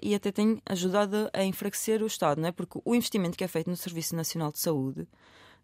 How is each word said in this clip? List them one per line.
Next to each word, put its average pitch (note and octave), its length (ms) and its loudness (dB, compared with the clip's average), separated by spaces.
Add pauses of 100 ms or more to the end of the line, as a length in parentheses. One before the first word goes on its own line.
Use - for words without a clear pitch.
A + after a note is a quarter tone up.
e G#3 100 2
até G#3 160 0
tem G#3+ 360 2
ajudado G3+ 680 2
a - 100 0
enfraquecer G#3 640 0
o A3 40 0
Estado, D#3 340 2
não E3 80 0
é? - 20 -6
Porque - 320 -8
o A#3 100 2
investimento G3+ 440 2
que F#3+ 80 -2
é - 20 -2
feito E3 220 -2
no F3+ 80 -2
Serviço E3+ 360 -6
Nacional D#3+ 380 -2
de - 80 -10
Saúde D3+ 480 -2 (560)